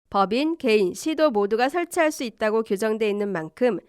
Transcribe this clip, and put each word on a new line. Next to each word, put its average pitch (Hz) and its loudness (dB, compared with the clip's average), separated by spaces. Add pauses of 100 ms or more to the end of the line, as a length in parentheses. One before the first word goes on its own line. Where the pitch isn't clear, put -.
법인, 240 0
개인, 214 2
시도 311 0
모두가 214 0
설치할 330 0
수 294 -8
있다고 220 -2
규정돼 220 -2
있는 202 -2
만큼 180 -2